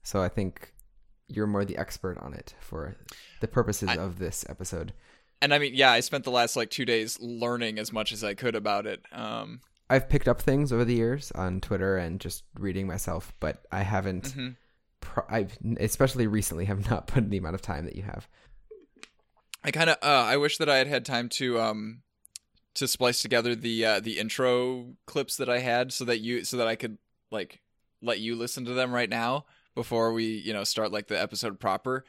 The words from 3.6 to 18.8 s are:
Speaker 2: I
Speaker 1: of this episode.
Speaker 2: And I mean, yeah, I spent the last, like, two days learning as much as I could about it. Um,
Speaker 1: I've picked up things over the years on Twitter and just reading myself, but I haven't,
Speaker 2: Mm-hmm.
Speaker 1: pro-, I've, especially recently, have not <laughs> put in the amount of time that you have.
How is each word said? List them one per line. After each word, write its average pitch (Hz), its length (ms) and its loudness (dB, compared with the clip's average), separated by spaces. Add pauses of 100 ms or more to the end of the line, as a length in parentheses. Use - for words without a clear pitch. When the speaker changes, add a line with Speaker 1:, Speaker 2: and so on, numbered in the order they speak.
Speaker 2:
I 117 80 2
Speaker 1:
of 90 220 -4
this 85 300 -4
episode. 82 440 -8 (480)
Speaker 2:
And 143 120 4
I 147 60 6
mean, 143 160 0
yeah, 131 160 8
I 117 100 8
spent 127 240 -2
the 131 60 -2
last, 120 260 4
like, 117 140 0
two 135 140 -2
days 113 360 2
learning 120 580 -2
as 110 140 -6
much 110 200 -2
as 107 120 -8
I 101 100 -2
could 117 200 -2
about 104 320 0
it. 98 160 -6 (100)
Um, 110 480 -8 (300)
Speaker 1:
I've 131 180 4
picked 143 200 4
up 120 120 4
things 139 320 2
over 120 120 4
the 120 100 2
years 120 380 0
on 92 280 -2
Twitter 95 380 0
and 87 220 -4
just - 240 -8 (100)
reading 98 320 -4
myself, 87 540 -6
but - 300 -4
I 95 120 -2
haven't, 98 420 -2
Speaker 2:
Mm-hmm. 131 240 -6 (520)
Speaker 1:
pro-, - 280 -4
I've, 104 300 -2 (200)
especially 131 480 2
recently, 101 400 0
have 101 220 -2
not 113 180 0
<laughs> - 20 -10
put 123 160 4
in 101 60 -2
the 101 60 0
amount 90 200 -4
of - 60 -8
time 80 220 -6
that - 120 -10
you 95 80 -8
have. - 240 -10 (1300)